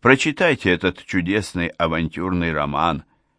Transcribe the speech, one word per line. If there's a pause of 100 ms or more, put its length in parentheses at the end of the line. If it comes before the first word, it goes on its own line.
прочитайте
этот
чудесный
авантюрный
роман. (360)